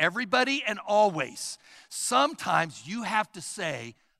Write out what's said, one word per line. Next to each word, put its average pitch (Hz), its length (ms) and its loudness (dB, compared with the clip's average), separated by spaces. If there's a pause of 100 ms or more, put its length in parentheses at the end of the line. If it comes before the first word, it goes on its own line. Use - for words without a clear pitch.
everybody 247 680 2
and 208 140 -2
always, 185 800 0 (320)
sometimes 180 960 0
you 226 160 -6
have 214 300 -2
to 185 60 -12
say 139 540 -6 (260)